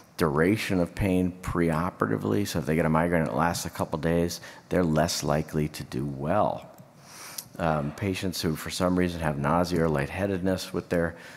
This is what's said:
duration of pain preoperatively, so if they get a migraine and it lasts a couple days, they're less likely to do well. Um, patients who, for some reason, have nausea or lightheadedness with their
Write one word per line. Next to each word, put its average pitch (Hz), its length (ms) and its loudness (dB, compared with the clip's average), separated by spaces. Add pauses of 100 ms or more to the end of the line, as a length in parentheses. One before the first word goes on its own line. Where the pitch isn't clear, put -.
(180)
duration 90 640 2
of 85 140 0
pain 92 460 2
preoperatively, 98 1080 0
so - 120 -4
if 71 80 -4
they 78 80 2
get 80 100 4
a 78 60 4
migraine 82 320 4
and 73 80 0
it 52 40 -6
lasts 82 300 0
a 85 60 -8
couple - 280 -4
days, 85 440 0 (260)
they're 90 160 2
less 78 400 2
likely 76 440 0
to - 160 -10
do 67 200 -6
well. 73 640 -2 (920)
Um, 76 320 0
patients 95 480 -4
who, 82 140 0
for 78 160 -10
some 90 260 2
reason, 87 240 0
have 76 180 0
nausea 82 460 2
or 85 40 4
lightheadedness 92 840 0
with 87 160 -4
their 85 280 0 (200)